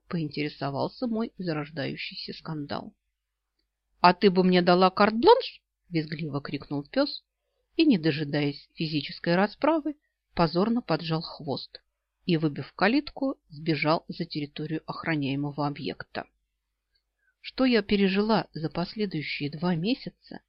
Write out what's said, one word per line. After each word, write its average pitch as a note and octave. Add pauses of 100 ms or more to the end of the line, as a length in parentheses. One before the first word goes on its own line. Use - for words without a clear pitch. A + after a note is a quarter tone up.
поинтересовался D3
мой A3+
зарождающийся D3+
скандал. - (1040)
"А F3+
ты G3+
бы F3+
мне F3+
дала F3+
карт-бланш?" A#3 (280)
визгливо D3+
крикнул C#3+
пёс - (540)
и, E4
не B3+
дожидаясь D3
физической D#3+
расправы, C#4+ (400)
позорно F#3+
поджал D#3+
хвост - (440)
и, F3
выбив D3
калитку, C4+ (120)
сбежал D3+
за E3+
территорию D#3
охраняемого C#3+
объекта. - (1160)
Что -
я A#3+
пережила G3+
за D#3
последующие E3+
два E3+
месяца, -